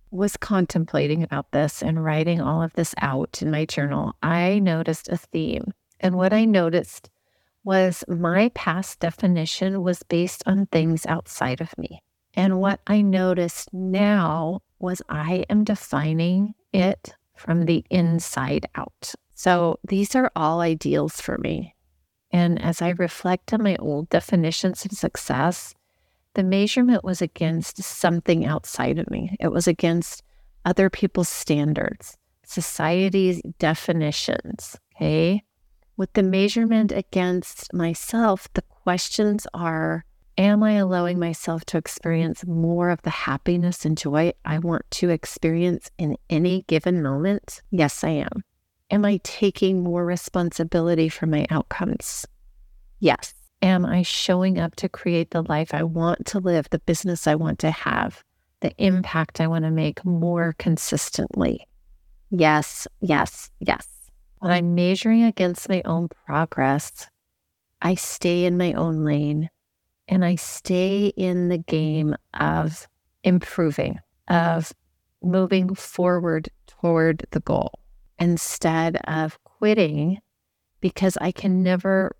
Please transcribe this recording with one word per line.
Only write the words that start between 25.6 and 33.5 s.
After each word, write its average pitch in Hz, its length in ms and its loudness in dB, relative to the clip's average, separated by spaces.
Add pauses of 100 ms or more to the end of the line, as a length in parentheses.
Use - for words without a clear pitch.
the 196 100 2
measurement 208 600 4
was 185 160 -2
against 160 600 -2
something 170 640 0
outside 139 540 -2
of - 100 -4
me. 180 300 -4
It 170 80 0
was 170 200 0
against 170 540 0 (440)
other 185 220 4
people's 180 420 0
standards, - 840 -2 (300)
society's 180 960 0 (160)